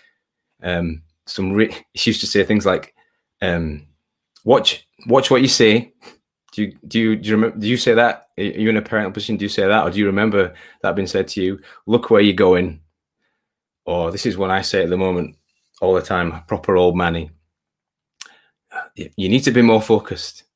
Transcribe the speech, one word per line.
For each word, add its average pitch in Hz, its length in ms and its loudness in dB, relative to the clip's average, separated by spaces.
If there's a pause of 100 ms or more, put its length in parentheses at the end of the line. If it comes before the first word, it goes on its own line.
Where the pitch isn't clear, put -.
(640)
um, 87 400 -6 (240)
some 95 260 -6
re-, 107 220 0 (220)
she - 140 -2
used 107 100 -2
to 104 80 -6
say 101 160 2
things 107 200 0
like, 92 300 -2 (480)
um, 82 440 -4 (580)
"Watch, - 420 0 (220)
watch 127 240 4
what 131 100 4
you 135 60 4
say." 117 440 4 (600)
Do 107 100 -6
you, - 160 -8 (100)
do 113 100 -2
you, 113 180 0
do 107 120 -8
you 110 60 0
remember, 110 240 0
do 107 100 -6
you 123 80 0
say 117 160 2
that? 117 360 2 (100)
Are 92 40 -6
you 107 280 -2
in 110 80 2
a 104 40 -4
parental 107 300 -4
position? 104 240 -6
Do 95 80 -6
you 101 60 -6
say 98 160 -2
that? 101 180 2
Or 87 60 -2
do 95 80 -6
you 104 80 2
remember 98 480 0 (260)
that 90 140 -2
being 98 120 -4
said 95 220 -4
to 98 140 -6
you? 95 180 -4 (240)
"Look 113 240 -2
where 107 140 6
you're 104 100 4
going." 90 480 2 (1040)
Or 87 260 -2
this 98 140 -6
is 98 140 -2
one 95 120 0
I 92 120 0
say 92 200 -2
at 85 60 0
the 90 80 -2
moment 90 400 -2 (460)
all 92 100 2
the 90 80 2
time, 87 320 -4
a 80 160 -14
proper 95 300 0
old 90 180 4
manny. 85 340 -2 (1600)
"You, - 220 -14
you 95 120 -4
need 127 160 2
to 131 60 0
be 120 100 4
more 113 220 6
focused." - 600 -4 (120)